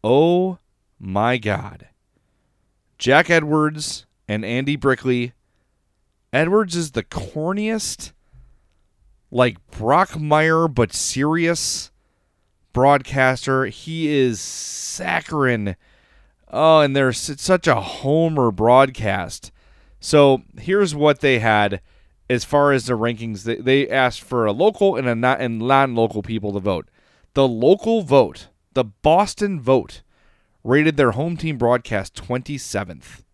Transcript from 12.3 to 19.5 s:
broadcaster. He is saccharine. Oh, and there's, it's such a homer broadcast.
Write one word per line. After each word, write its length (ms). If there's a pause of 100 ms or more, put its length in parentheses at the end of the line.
broadcaster. 920
He 480
is 280
saccharine. 1300 (760)
Oh, 280
and 160
there's, 340
it's 140
such 240
a 80
homer 760
broadcast. 1000 (480)